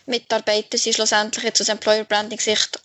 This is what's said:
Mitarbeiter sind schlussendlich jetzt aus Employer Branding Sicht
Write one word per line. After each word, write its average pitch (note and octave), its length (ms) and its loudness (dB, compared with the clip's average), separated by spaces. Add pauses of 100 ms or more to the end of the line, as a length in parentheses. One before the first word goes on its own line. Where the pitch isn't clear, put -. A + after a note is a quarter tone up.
Mitarbeiter A3 720 -2
sind A3+ 160 0
schlussendlich A3 500 0
jetzt G#3+ 160 0
aus G#3+ 80 0
Employer G#3+ 360 2
Branding G#3+ 360 -2
Sicht - 440 -2